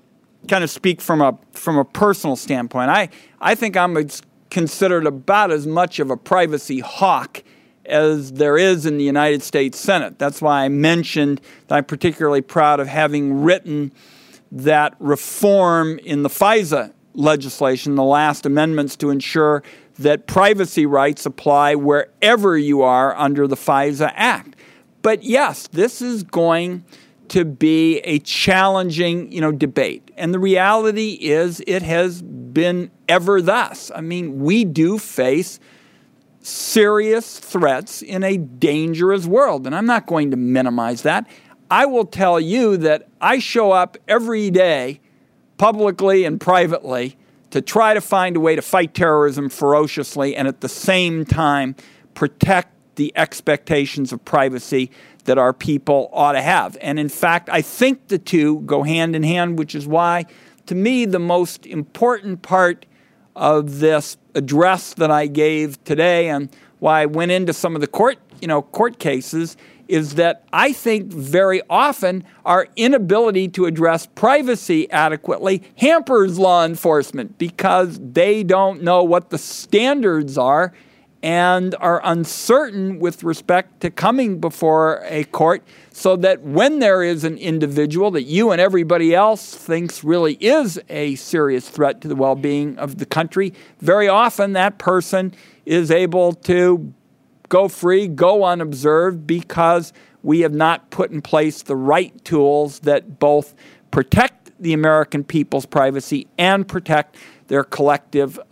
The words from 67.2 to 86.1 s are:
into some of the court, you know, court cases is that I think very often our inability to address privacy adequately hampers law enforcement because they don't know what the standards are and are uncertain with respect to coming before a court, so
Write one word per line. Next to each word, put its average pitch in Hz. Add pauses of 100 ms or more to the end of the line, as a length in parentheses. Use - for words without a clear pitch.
into 180
some 170
of 156
the 147
court, 240 (240)
you 170
know, 147
court -
cases 156 (320)
is 156
that 170
I 240
think 214
very 175
often 190 (220)
our 180
inability 214
to 185
address 165
privacy 233
adequately 156 (140)
hampers 240
law 180
enforcement 151
because 180
they 175
don't 185
know 180
what 175
the 165
standards 196
are 147 (500)
and 180
are 170
uncertain 190
with 175
respect 175
to 175
coming 214
before 160
a 156
court, 165 (280)
so 185